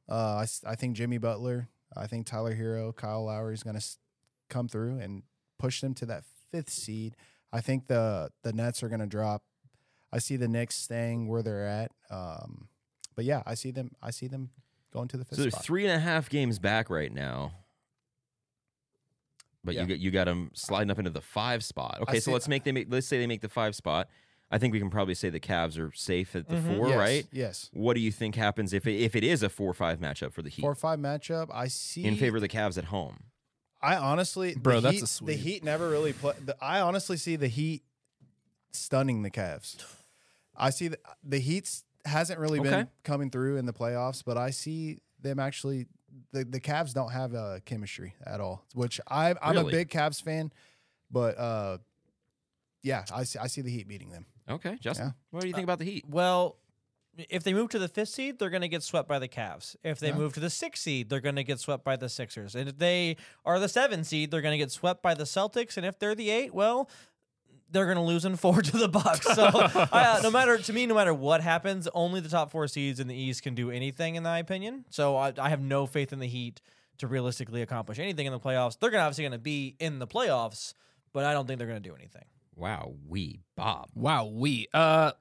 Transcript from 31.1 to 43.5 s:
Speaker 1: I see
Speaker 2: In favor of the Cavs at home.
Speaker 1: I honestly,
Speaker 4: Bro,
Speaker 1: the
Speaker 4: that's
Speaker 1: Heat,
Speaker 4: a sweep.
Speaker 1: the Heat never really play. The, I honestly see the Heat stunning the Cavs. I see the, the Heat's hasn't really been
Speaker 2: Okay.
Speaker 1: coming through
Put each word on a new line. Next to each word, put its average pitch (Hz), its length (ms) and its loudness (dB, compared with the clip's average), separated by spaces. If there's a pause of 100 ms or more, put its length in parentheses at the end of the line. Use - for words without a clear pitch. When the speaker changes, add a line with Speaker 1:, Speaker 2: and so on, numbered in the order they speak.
Speaker 1:
I 117 140 -4
see - 380 -6
Speaker 2:
In 107 120 4
favor 117 200 2
of 110 60 2
the 101 60 0
Cavs 104 300 -2
at 85 60 -4
home. 85 400 -6 (580)
Speaker 1:
I 160 140 4
honestly, 170 580 0
Speaker 4:
Bro, 123 220 6
Speaker 1:
the 113 60 6
Speaker 4:
that's 139 120 6
Speaker 1:
Heat, 202 80 -2
Speaker 4:
a 113 60 -4
sweep. - 180 -4 (100)
Speaker 1:
the 131 60 -4
Heat 170 220 -4
never 156 260 0
really 151 220 2
play. 139 220 -2 (100)
The, 135 180 -4
I 160 180 0
honestly 180 360 0
see 165 180 -2
the 143 140 2
Heat 151 340 -2 (880)
stunning 131 500 0
the 98 80 -4
Cavs. 87 460 -6 (800)
I 135 140 2
see 165 180 -2
the, 160 100 -6 (260)
the 139 140 -2
Heat's 156 440 -2 (220)
hasn't 165 340 0
really 151 220 0
been 139 140 2
Speaker 2:
Okay. 214 160 0 (120)
Speaker 1:
coming 143 280 -2
through 131 260 0